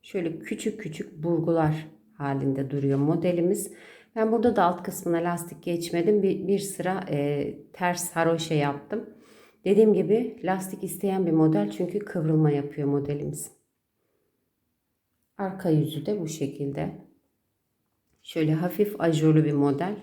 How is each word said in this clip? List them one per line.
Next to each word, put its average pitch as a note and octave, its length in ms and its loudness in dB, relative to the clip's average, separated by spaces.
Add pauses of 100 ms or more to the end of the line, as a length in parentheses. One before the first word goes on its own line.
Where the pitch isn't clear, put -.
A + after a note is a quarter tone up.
Şöyle E3 360 -6
küçük - 420 -6
küçük D#3 420 -10
burgular D#3+ 640 0 (260)
halinde C3+ 560 -2
duruyor C#3 280 0
modelimiz. E3+ 720 0 (440)
Ben A3 160 2
burada A3+ 240 4
da F#3+ 80 6
alt F3+ 180 0
kısmına F3 340 -2
lastik E3+ 460 -4
geçmedim. E3+ 600 2
Bir, F#3+ 260 0
bir G3 100 2
sıra, F#3 520 -4
e, C#3+ 480 -2 (140)
ters F3 400 -2
haroşa E3 420 2
yaptım. C#3+ 560 -2 (540)
Dediğim G#3 300 4
gibi G3+ 500 0
lastik F#3 400 -4
isteyen F#3+ 420 -2
bir D#3+ 60 2
model D#3+ 380 4
çünkü - 280 -4
kıvrılma D#3 520 2
yapıyor C#3+ 380 -2
modelimiz. C#3+ 640 -4 (1900)
Arka F#3+ 320 -2
yüzü D3+ 360 2
de G#3 140 -2
bu D#3 80 -4
şekilde. C#3+ 800 -6 (1160)
Şöyle D#3 320 0
hafif F3+ 460 0
ajurlu D#3 440 4
bir D3+ 80 0
model. C#3+ 500 0